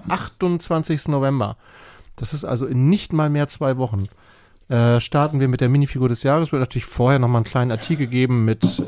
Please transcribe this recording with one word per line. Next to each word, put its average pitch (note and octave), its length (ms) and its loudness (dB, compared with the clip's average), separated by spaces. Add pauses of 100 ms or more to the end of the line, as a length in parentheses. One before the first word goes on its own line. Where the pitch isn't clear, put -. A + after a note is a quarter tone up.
(100)
achtundzwanzigsten E3 1040 -4
November, C3+ 440 -2 (600)
das A#2 180 -10
ist C#3+ 100 -10
also B2 220 -4
in C3 240 2
nicht G3+ 240 0
mal D3+ 160 2
mehr D3 180 0
zwei C3+ 300 -4
Wochen, G#2+ 260 -2 (640)
äh, A#2 320 4
starten D3 400 0
wir C3+ 80 2
mit B2 140 0
der B2 80 4
Minifigur C3+ 400 2
des A#2 120 -2
Jahres. D3+ 300 2
Wird C#3 80 0
natürlich B2 240 -4
vorher C3 340 2
nochmal A#2+ 200 2
einen A2 80 2
kleinen B2 240 0
Artikel C#3 380 -2
geben B2 360 2
mit, - 440 0